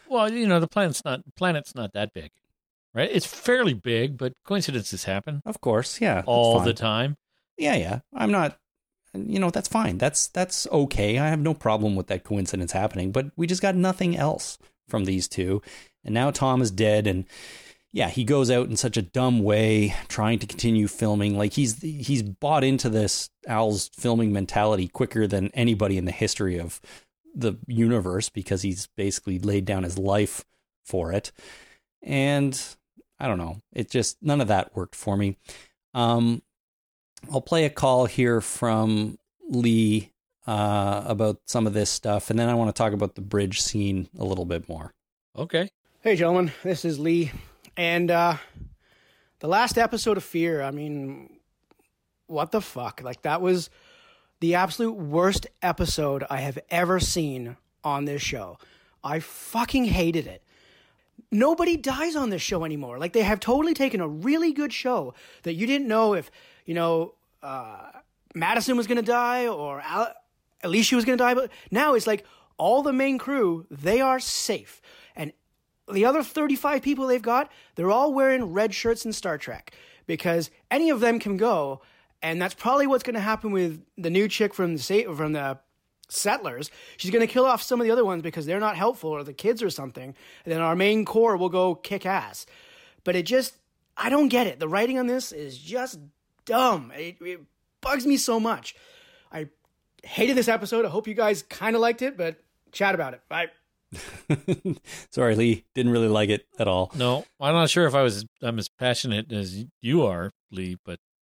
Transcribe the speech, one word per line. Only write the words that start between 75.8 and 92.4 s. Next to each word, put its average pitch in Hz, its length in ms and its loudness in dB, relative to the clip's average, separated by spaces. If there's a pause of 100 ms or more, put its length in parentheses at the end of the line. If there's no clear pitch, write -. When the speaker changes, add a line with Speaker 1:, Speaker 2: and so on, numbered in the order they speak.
Speaker 3:
the 202 140 2
other 285 160 4
thirty-five 285 600 0
people 269 260 -2
they've 247 140 2
got, 240 280 0 (260)
they're 180 160 0
all 269 220 4
wearing 262 380 2
red 208 220 0
shirts 233 320 -2
in 220 80 -6
Star 170 240 -4
Trek - 360 -14 (320)
because 170 460 -2 (180)
any 311 200 2
of 254 100 2
them 233 200 2
can 202 180 -4
go, 165 440 0 (400)
and 165 200 -4
that's 190 120 -2
probably 277 340 2
what's 254 160 2
gonna 226 180 -4
happen 214 300 -2
with 175 320 -2 (140)
the 165 120 -4
new 196 180 2
chick 208 260 0
from 170 220 -2
the 139 60 -6
sa-, 190 320 0
from 151 200 -2
the 139 240 -4 (520)
Settlers. 175 600 -4 (260)
She's 185 140 -6
gonna 226 160 4
kill 254 180 4
off 247 160 4
some 240 200 0
of 233 40 2
the 220 60 4
other 240 140 6
ones 180 160 0
because 160 240 -6
they're 180 140 -2
not 214 180 0
helpful 185 320 -2
or 147 140 -6
the 143 100 -14
kids 226 300 0
or 190 60 0
something, 135 460 -10 (300)
and 165 80 -4
then 165 80 0
our 165 140 2
main 208 300 2
core 220 320 4
will 180 120 0
go 185 260 2
kick 196 300 -8
ass. 180 400 -4 (580)